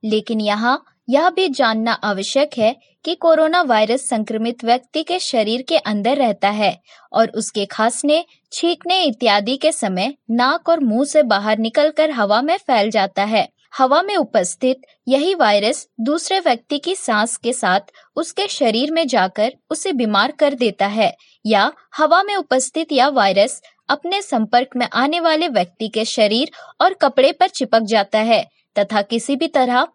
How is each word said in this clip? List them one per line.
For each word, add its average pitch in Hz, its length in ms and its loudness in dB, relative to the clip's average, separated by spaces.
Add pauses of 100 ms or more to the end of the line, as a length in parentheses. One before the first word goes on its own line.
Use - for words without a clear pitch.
लेकिन 220 360 -2
यहाँ 214 440 0 (240)
यह 302 220 4
भी 381 180 0
जानना 226 440 0
आवश्यक 208 640 -2
है 226 180 2 (280)
कि 330 100 -4
कोरोना 330 480 2
वायरस 233 460 0
संक्रमित 226 560 -4
व्यक्ति 254 380 -2
के 339 160 -4
शरीर 233 440 -2
के 320 160 0
अंदर 214 380 -2
रहता 214 340 0
है 208 320 -2 (300)
और 220 160 2
उसके 208 380 -6
खांसने, 294 580 -2 (280)
छींकने 349 500 -2
इत्यादि 220 540 0
के 302 160 0
समय 202 420 -4 (160)
नाक 262 380 0
और 339 120 2
मुंह 240 240 0
से 302 180 2
बाहर 214 360 0
निकलकर 302 520 0
हवा 220 320 2
में 320 140 0
फैल 226 340 0
जाता 196 340 0
है। 214 240 0 (300)
हवा 269 240 4
में 403 140 -2
उपस्थित 254 640 -2 (280)
यही 294 260 2
वायरस 220 540 0 (120)
दूसरे 320 400 -2
व्यक्ति 277 380 -2
की 349 160 -6
सांस 220 420 -2
के 233 160 -4
साथ 190 280 0 (360)
उसके 370 320 -6
शरीर 247 420 0
में 320 160 0
जाकर 214 460 0 (180)
उसे 339 220 -4
बीमार 226 400 0
कर 285 220 0
देता 220 320 -2
है 208 300 0 (300)
या 214 260 2 (240)
हवा 311 260 4
में 403 140 -4
उपस्थित 311 560 -2
यह 262 160 2
वायरस 208 540 0 (260)
अपने 359 340 -2
संपर्क 240 540 0
में 247 160 -2
आने 285 280 0
वाले 330 280 0
व्यक्ति 214 400 -4
के 220 160 -2
शरीर 226 460 0 (300)
और 370 140 2
कपड़े 277 380 4
पर 370 160 0
चिपक 226 320 0
जाता 214 380 0
है 220 320 0 (280)
तथा 202 240 0
किसी 233 340 -4
भी 320 120 -2
तरह 254 460 0